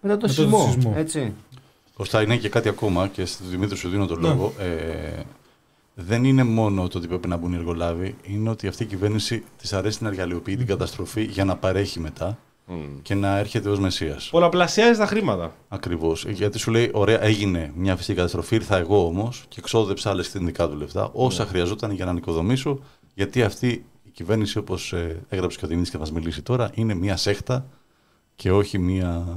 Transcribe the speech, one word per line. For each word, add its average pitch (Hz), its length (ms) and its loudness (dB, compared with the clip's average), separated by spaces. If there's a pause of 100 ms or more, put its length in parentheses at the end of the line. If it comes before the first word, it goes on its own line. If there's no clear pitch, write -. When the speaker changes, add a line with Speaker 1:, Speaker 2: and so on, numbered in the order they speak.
Speaker 1:
μετά 202 160 2
το 220 100 0
Speaker 2:
Μετά - 0 -
το - 60 -
Speaker 1:
σεισμό. 156 400 6
Speaker 2:
σεισμό. 120 240 4
Speaker 1:
Έτσι. 151 360 -2 (600)
Speaker 3:
Κωστά, 107 280 0
είναι 110 160 2
και 107 120 -2
κάτι 110 200 2
ακόμα 95 380 0
και 95 180 -6
στον 92 240 -10
Δημήτρη 95 280 -2
σου 90 120 -6
δίνω 98 160 0
τον 82 140 -4
Speaker 2:
Ναι. 85 80 2
Speaker 3:
λόγο. 123 320 2
Ε, 80 640 -6 (720)
δεν 107 300 0
είναι 135 200 6
μόνο 107 440 2
το 90 100 -6
ότι 85 100 -6
πρέπει 87 200 -4
να 87 100 0
μπουν 87 160 -2
οι - 20 -2
εργολάβοι, 85 680 -4
είναι 107 260 -4
ότι 110 180 -4
αυτή 98 160 -6
η - 20 -4
κυβέρνηση 104 580 -2 (180)
της - 120 -8
αρέσει 104 300 -2
να 107 60 -2
εργαλειοποιεί 90 460 -4
την 120 80 -2
Speaker 2:
Μμμ. 117 60 -4
Speaker 3:
καταστροφή 92 540 -2
για 98 220 0
να 92 100 0
παρέχει 95 440 0
μετά 85 380 -6 (300)
Speaker 4:
Μμμ. 73 340 -12
Speaker 3:
και 101 140 -4
να 98 220 2
έρχεται 101 320 -2
ως 101 100 2
μεσίας. 82 520 -2
Speaker 4:
Πολλαπλασιάζει 180 680 6
τα 214 60 4
χρήματα. 139 500 -2 (120)
Speaker 3:
Ακριβώς. 82 600 -2
Γιατί 101 280 -2
σου 113 140 -2
λέει, 117 220 4
«Ωραία, 104 300 4
έγινε 98 520 2
μια 92 200 2
φυσική 90 220 -4
καταστροφή, 90 380 0
ήρθα 110 220 2
εγώ 90 280 4
όμως 101 420 -4
και - 140 -18
ξόδεψα 104 480 0
άλλα 95 100 0
ευθυντικά 85 500 -2
του 73 60 -8
λεφτά, 73 380 -4
όσα 117 300 0
Speaker 4:
Ναι. 95 60 -6
Speaker 3:
χρειαζόταν 90 420 0
για 92 140 -4
να 90 80 -2
νοικοδομήσω», 104 680 0 (340)
γιατί 98 300 0
αυτή 113 420 0 (180)
η - 100 -20
κυβέρνηση, 107 440 0
όπως, 95 360 -6
ε, 85 360 -4
έγραψε 90 300 -2
και - 60 -8
ο - 20 -4
Δημήτρης 87 240 0
και - 60 -8
θα 76 60 -6
μας 78 80 -6
μιλήσει 80 300 -4
τώρα, 120 320 0
είναι 110 200 0
μια 95 240 0
σέχτα 127 480 -2 (720)
και - 160 0
όχι 101 260 2
μια 87 480 0 (120)